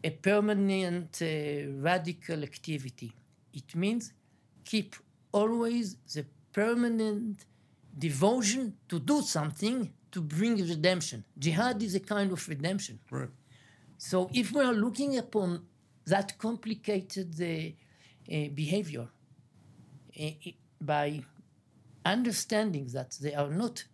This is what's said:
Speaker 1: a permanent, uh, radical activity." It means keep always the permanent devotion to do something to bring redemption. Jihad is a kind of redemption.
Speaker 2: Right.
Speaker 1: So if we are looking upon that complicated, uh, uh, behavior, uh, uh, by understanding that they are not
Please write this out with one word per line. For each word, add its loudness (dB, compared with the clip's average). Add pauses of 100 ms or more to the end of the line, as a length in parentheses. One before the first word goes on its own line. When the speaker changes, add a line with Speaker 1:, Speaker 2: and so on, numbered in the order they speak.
Speaker 1:
a 2
permanent, 2
uh, 0 (540)
radical 0
activity." -8 (420)
It -12
means -2 (500)
keep -2 (360)
always 2 (160)
the -4 (260)
permanent 0 (520)
devotion 2 (120)
to -2
do 4
something 0 (200)
to -4
bring 2
redemption. 2 (120)
Jihad 2
is -2
a 4
kind 0
of -4
redemption. -4 (120)
Speaker 2:
Right. -4 (680)
Speaker 1:
So 0
if 2
we 4
are 4
looking 0
upon 0 (400)
that 2
complicated, -4
uh, 0 (880)
uh, 0
behavior, -2 (1120)
uh, -6
uh, -8 (280)
by 0 (840)
understanding 0
that -6
they -4
are 0
not -2 (100)